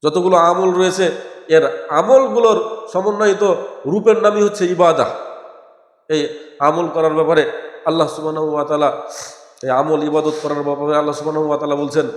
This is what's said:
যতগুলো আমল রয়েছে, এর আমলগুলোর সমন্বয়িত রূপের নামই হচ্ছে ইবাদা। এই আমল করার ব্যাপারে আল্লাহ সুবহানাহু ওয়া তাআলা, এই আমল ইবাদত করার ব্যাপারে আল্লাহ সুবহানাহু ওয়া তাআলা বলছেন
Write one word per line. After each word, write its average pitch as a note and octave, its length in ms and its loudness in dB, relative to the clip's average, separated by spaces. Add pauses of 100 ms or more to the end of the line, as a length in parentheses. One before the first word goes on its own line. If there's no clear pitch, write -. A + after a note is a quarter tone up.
যতগুলো F3+ 320 2
আমল F3+ 360 4
রয়েছে, F3+ 380 2 (380)
এর D#3 400 2
আমলগুলোর G#3+ 1040 2
সমন্বয়িত G3+ 500 0 (440)
রূপের G#3 360 2
নামই G#3 200 2
হচ্ছে G3+ 240 0
ইবাদা। E3 440 2 (1000)
এই D3+ 300 -2 (200)
আমল D#3 300 0
করার D#3+ 260 0
ব্যাপারে D#3 380 2 (320)
আল্লাহ D#3+ 240 0
সুবহানাহু D#3 440 -4
ওয়া D3 120 -2
তাআলা, D3 380 0 (600)
এই C3 80 -4
আমল D3 320 0
ইবাদত D3+ 300 0 (100)
করার D3 200 -4
ব্যাপারে C#3+ 340 -2
আল্লাহ D3 180 0
সুবহানাহু D3+ 340 -4
ওয়া D3 100 0
তাআলা D3 180 -2
বলছেন C#3+ 300 0 (100)